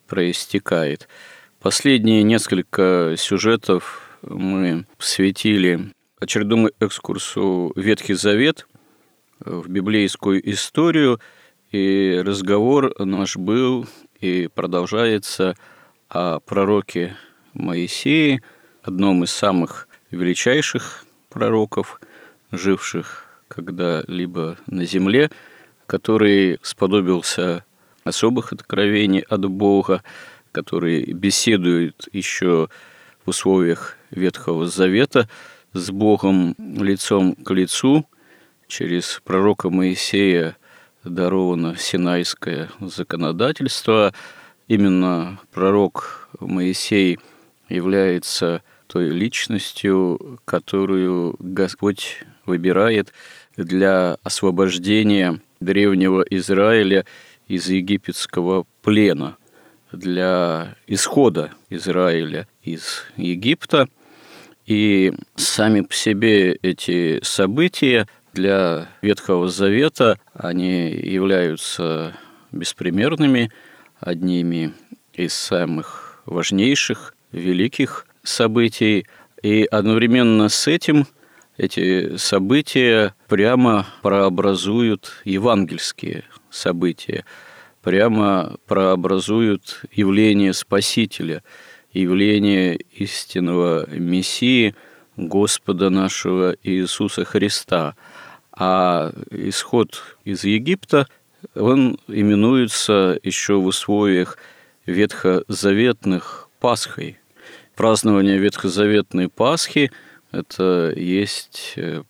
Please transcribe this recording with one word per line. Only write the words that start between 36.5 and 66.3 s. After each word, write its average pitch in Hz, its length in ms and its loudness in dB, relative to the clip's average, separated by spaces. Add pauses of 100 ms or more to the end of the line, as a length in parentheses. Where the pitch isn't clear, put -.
лицом 98 800 0
к - 160 -6
лицу. 131 560 0 (580)
Через - 580 -6
пророка 95 460 0
Моисея 92 840 0 (480)
даровано 90 720 -2
синайское 87 920 -4 (120)
законодательство. 98 1300 -2 (560)
Именно 92 720 2 (140)
пророк 95 760 0 (100)
Моисей 92 800 0 (500)
является 90 960 -2 (240)
той 90 240 -2
личностью, 95 1300 -2
которую 92 920 -2
Господь 95 840 -6 (200)
выбирает 95 680 0 (440)
для 92 640 2
освобождения 95 1160 0 (200)
древнего 95 640 2
Израиля 98 800 2 (420)
из 92 220 -6
египетского 92 1000 -2 (160)
плена, 95 540 2 (560)
для 90 840 -2 (100)
исхода 92 640 0 (180)
Израиля 82 800 -2 (160)
из - 420 -10 (120)
Египта. 107 720 0 (800)
И 104 460 4 (220)
сами 107 460 2
по - 140 -4
себе 101 580 2